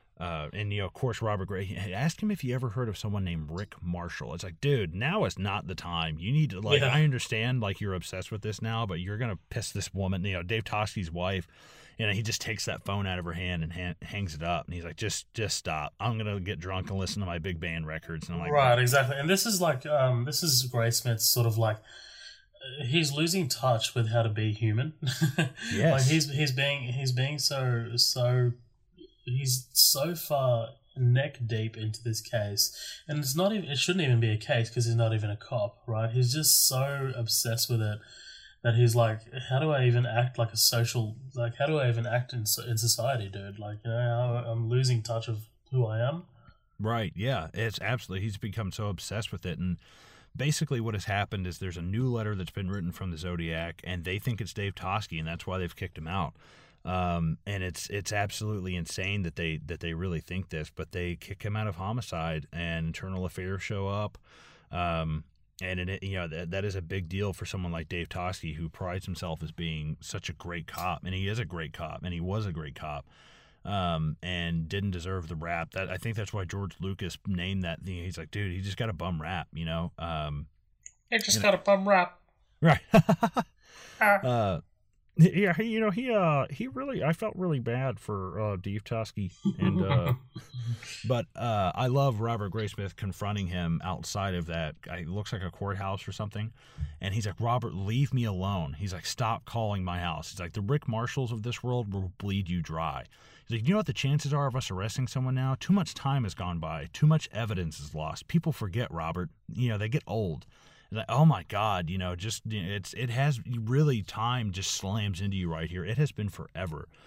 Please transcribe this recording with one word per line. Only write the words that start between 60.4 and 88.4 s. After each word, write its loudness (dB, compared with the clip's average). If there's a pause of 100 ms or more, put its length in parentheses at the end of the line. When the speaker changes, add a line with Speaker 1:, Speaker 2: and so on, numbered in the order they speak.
Speaker 1:
this, -6
but -8
they -4
kick -12
him -2
out -2
of -4
Homicide, -4
and -2
Internal -4
Affairs -4
show -4
up. -4 (540)
Um, 0 (380)
and -2
it, -4
you -4
know, -2
that, -6
that -2
is -2
a -4
big -4
deal 0
for -8
someone -4
like -4
Dave -4
Toschi, -4
who -6
prides -6
himself -6
as -6
being -4
such -8
a -6
great -8
cop, -4
and -4
he -2
is -2
a -2
great -6
cop, -8
and -4
he -4
was -2
a -4
great -6
cop, -8 (580)
um, 0
and -2
didn't 0
deserve -4
the -6
rap. -4
That, -4
I -4
think -4
that's -4
why -2
George -4
Lucas -4 (120)
named 0
that -4
thing. -6
He's -6
like, -10
"Dude, -2
he -4
just -4
got 0
a -2
bum -2
rap," -4
you -4
know? 0
Um, -4 (640)
Speaker 2:
He 4
just 2
Speaker 1:
you 0
Speaker 2:
got 8
Speaker 1:
know. 4
Speaker 2:
a -10
bum 6
rap. 6 (420)
Speaker 1:
Right. 8 (100)
<laughs> - (1120)
Speaker 2:
Ah. 8
Speaker 1:
Uh, 4 (600)
yeah, 8
he, 0
you 0
know, 4
he, -2
uh, 4
he -6
really, -4
I 4
felt -4
really 0
bad -2
for, -4
uh, 0